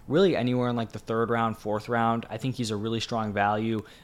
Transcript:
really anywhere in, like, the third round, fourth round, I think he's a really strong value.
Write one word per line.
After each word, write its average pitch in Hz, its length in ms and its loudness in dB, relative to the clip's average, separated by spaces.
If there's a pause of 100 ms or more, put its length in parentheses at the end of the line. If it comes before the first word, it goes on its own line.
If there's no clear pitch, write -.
really 170 260 4
anywhere 123 360 0
in, 120 60 -2
like, 113 160 -4
the 110 60 -8
third 113 320 0
round, 113 280 0
fourth 107 300 -4
round, 117 420 2
I 113 80 -6
think 131 160 -4
he's 113 160 -4
a 110 60 -2
really 113 240 -2
strong 110 320 -4
value. 107 500 2 (220)